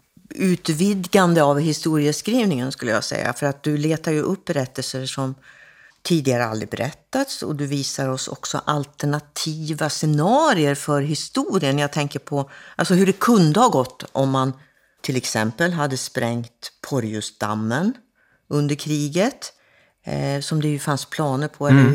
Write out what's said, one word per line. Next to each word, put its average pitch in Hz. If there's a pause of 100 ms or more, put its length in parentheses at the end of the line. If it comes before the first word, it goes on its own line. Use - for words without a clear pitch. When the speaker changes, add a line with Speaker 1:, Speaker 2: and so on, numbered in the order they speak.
(340)
Speaker 1:
utvidgande 180
av 143
historieskrivningen, 156
skulle 120
jag 110
säga. -
För 147
att 139
du 151
letar 156
ju 151
upp 190
berättelser 131
som 135 (680)
tidigare 131
aldrig 110
berättats, 147
och 151
du 143
visar 139
oss 131
också -
alternativa 151
scenarier 160
för 143
historien. 151
Jag 143
tänker 143
på, 139 (260)
alltså, 180
hur 185
det 190
kunde 190
ha 254
gått 135
om 135
man 135 (500)
till 131
exempel 117
hade 147
sprängt 117 (180)
Porjusdammen 110 (540)
under 147
kriget, 151 (520)
eh, 139
som 151
det 151
ju 147
fanns 139
planer 147
på, 143
Speaker 2:
Mm. 135
Speaker 1:
eller 143